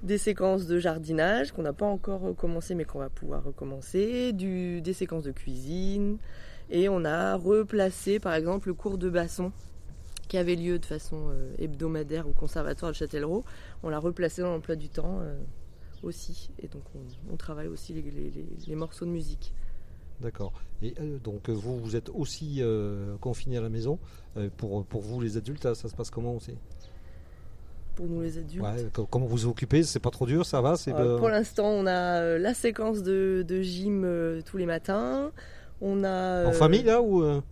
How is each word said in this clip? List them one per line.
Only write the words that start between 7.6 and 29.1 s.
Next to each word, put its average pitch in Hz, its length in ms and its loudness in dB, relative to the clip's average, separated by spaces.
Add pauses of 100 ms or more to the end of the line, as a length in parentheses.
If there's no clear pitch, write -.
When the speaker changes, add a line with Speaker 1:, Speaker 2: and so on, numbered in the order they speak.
Speaker 1:
par 175 160 0
exemple, 175 320 0
le 180 80 0
cours 196 240 -2
de 180 100 0
basson 175 420 0 (760)
qui 185 100 0
avait 175 180 2
lieu 170 220 0
de 170 80 0
façon, 156 460 -2
euh, 135 260 2
hebdomadaire 156 720 -2
au - 20 6
conservatoire 147 600 4
de 151 40 -4
Châtellerault. 156 480 -2 (380)
On 165 80 -4
l'a 151 80 0
replacé 170 460 0
dans 180 80 0
l'emploi 160 240 -2
du 151 120 -4
temps, 170 340 0
euh, 151 140 -4 (680)
aussi. - 480 -4 (100)
Et 165 60 -10
donc, 147 160 -10 (100)
on, 135 400 -10
on 165 40 -2
travaille 156 300 -4
aussi 165 260 -8
les, 156 100 -4
les, 143 260 -2
les, 147 160 -6 (220)
les 156 80 -4
morceaux 160 300 -6
de 170 40 -2
musique. 165 460 -2 (680)
Speaker 2:
D'accord. 113 320 -4 (300)
Et, - 160 0
euh, 151 180 -4
donc, 107 320 -6
euh, 117 40 2
vous, 117 260 -2
vous 113 160 -4
êtes 113 140 -2
aussi, 147 500 -4
euh, 104 580 0
confinés 123 400 -2
à 117 40 0
la 113 80 -2
maison. 113 280 0 (400)
Euh, 101 180 -2
pour, 101 300 -2
pour 110 160 -6
vous, 113 180 -6
les 113 180 0
adultes, 120 260 -6
là, 123 100 2
ça - 160 -6
se - 60 -10
passe 117 160 -6
comment 120 240 -4
aussi ? 120 180 -10 (1400)
Speaker 1:
Pour 175 100 2
nous, 170 160 0
les 165 160 -2
adultes. 160 260 -4
Speaker 2:
Ouais, 113 300 0
co-, 110 140 0
comment 123 180 2